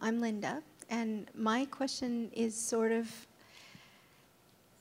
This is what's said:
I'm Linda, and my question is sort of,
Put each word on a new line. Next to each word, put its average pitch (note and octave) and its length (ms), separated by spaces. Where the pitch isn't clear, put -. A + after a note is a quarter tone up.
I'm A3+ 180
Linda, A3+ 420
and A3 440
my A3+ 300
question B3 720
is A3+ 200
sort A3+ 380
of, A3+ 180